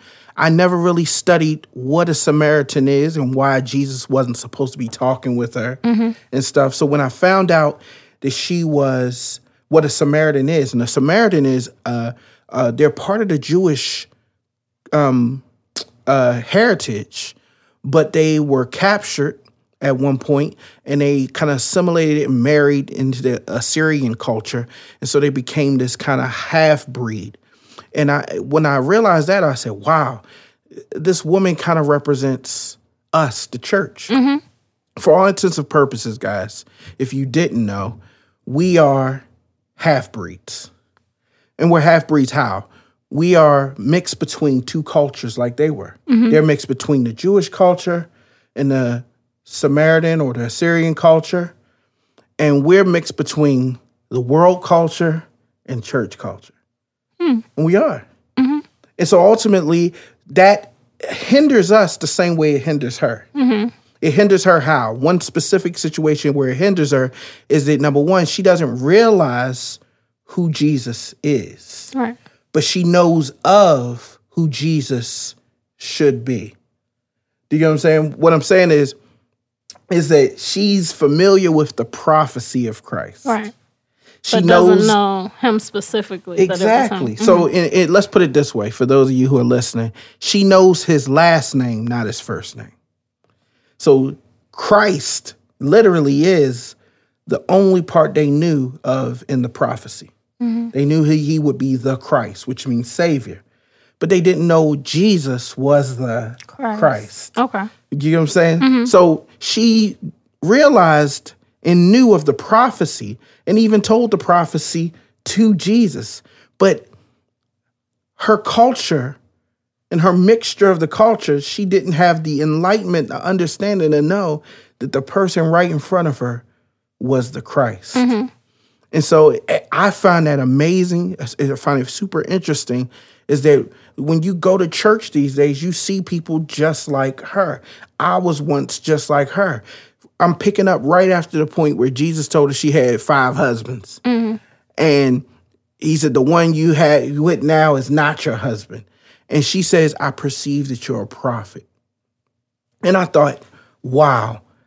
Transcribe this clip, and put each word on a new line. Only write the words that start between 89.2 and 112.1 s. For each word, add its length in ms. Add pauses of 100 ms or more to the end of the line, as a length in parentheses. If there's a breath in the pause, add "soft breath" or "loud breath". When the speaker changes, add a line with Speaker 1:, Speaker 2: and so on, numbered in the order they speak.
Speaker 1:
who 100
are 60
listening, 480 (260 loud breath)
she 240
knows 420
his 240
last 460
name, 320
not 200
his 140
first 360
name. 160 (1080)
So 380 (360)
Christ 840 (260)
literally 640
is 500 (520)
the 220
only 340
part 320
they 160
knew 520
of 460
in 140
the 60
prophecy. 600 (320)
Speaker 2:
Mm-hmm. 280
Speaker 1:
They 140
knew 200
he, 140
he 200
would 200
be 180
the 200
Christ, 520
which 180
means 240
Savior. 520 (560)
But 120
they 100
didn't 260
know 300
Jesus 800
was 400
the 400 (100)
Speaker 2:
Christ. 340
Speaker 1:
Christ. 580
Speaker 2:
Okay. 260 (260)
Speaker 1:
You 80
get 180
what 60
I'm 40
saying? 340
Speaker 2:
Mm-hmm. 240
Speaker 1:
So 420 (120)
she 580 (460)
realized 880 (300)
and 280
knew 240